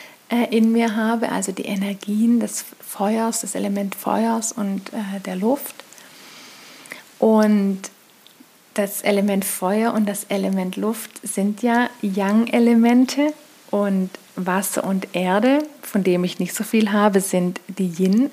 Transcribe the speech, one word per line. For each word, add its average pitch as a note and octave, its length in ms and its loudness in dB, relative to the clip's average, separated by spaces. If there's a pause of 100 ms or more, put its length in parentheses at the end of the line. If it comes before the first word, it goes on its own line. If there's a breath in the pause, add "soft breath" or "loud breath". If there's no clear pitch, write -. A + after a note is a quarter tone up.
(300 loud breath)
äh, A#3 260 0
in A3+ 160 4
mir A3+ 240 2
habe, A3+ 340 0
also F#3+ 220 -2
die F#3 120 -8
Energien G#3 760 0
des - 240 -6 (160)
Feuers, A3+ 600 -2
das - 140 -8
Element G3+ 400 -2
Feuers A3+ 580 0
und, G3 400 -6
äh, G3 320 -6
der F#3 120 -6
Luft. A3+ 380 -2 (1400 loud breath)
Und G#3+ 640 2 (920)
das G3+ 280 -4
Element G3+ 420 0
Feuer G#3+ 480 -2
und G#3 160 0
das G3 160 -8
Element F#3+ 520 -2
Luft G#3+ 340 -6 (120)
sind G3+ 400 -4
ja A#3+ 280 2 (100)
Yang-Elemente A#3 1300 4 (360)
und G3 400 0 (260)
Wasser F#3 480 -2
und F#3+ 280 -2
Erde, G3+ 460 2 (240)
von G3 220 -2
dem F3+ 200 2
ich F3+ 140 -4
nicht F#3 160 -4
so G#3+ 100 -6
viel G#3+ 280 2
habe, G#3 280 4
sind F3+ 460 -2
die F#3+ 220 -4
Yin, F#3+ 440 2